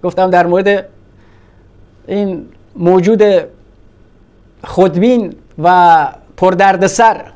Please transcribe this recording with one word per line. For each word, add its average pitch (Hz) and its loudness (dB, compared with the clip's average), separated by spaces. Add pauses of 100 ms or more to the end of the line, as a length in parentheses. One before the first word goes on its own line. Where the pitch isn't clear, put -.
گفتم 185 -2
در 175 2
مورد 190 -2 (1200)
این 190 -6 (300)
موجود 185 2 (1400)
خودبین 190 -2 (280)
و 170 4 (300)
پردردسر 190 0 (100)